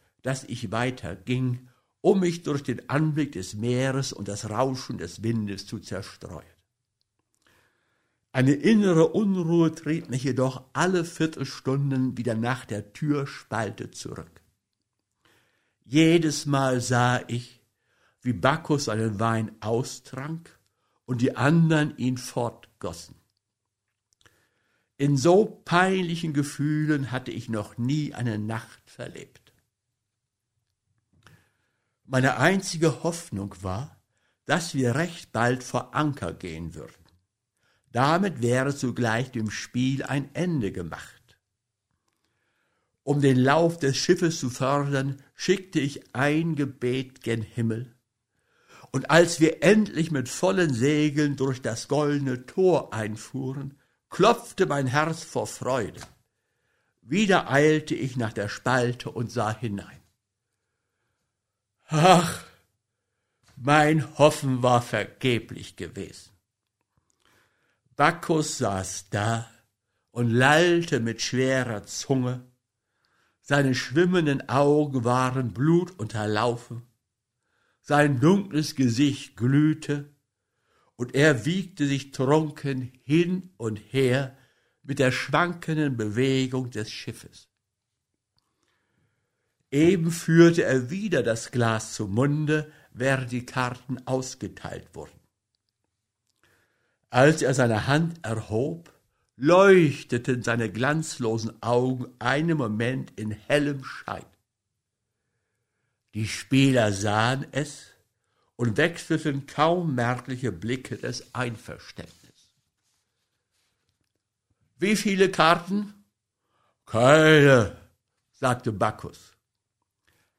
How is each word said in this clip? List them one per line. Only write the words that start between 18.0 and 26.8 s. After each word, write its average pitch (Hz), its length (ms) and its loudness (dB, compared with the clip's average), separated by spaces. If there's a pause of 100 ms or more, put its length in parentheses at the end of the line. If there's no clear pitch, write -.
wie 123 120 -2
Bacchus 139 520 0
seinen 110 340 -4
Wein 113 320 -2 (100)
austrank 131 1000 -8 (460)
und 123 160 -4
die 127 160 0
anderen 156 600 2
ihn 127 220 -2
fortgossen. - 960 -10 (1800)
In 143 200 2
so 175 480 4
peinlichen 175 680 0
Gefühlen 147 760 -2